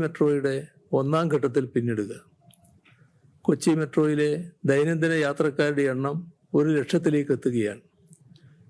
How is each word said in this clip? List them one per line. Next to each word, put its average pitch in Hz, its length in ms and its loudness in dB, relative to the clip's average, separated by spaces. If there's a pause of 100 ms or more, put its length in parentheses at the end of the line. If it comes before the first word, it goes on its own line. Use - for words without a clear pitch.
മെട്രോയുടെ 147 540 0 (440)
ഒന്നാം 156 340 0
ഘട്ടത്തിൽ 135 400 0
പിന്നിടുക. 117 400 -2 (1300)
കൊച്ചി 160 340 2
മെട്രോയിലെ 151 480 0 (420)
ദൈനംദിന 160 440 2 (120)
യാത്രക്കാരുടെ 143 580 0 (100)
എണ്ണം 139 240 -2 (400)
ഒരു 151 200 4
ലക്ഷത്തിലേക്ക് 147 580 0
എത്തുകയാണ്. 113 460 -2 (880)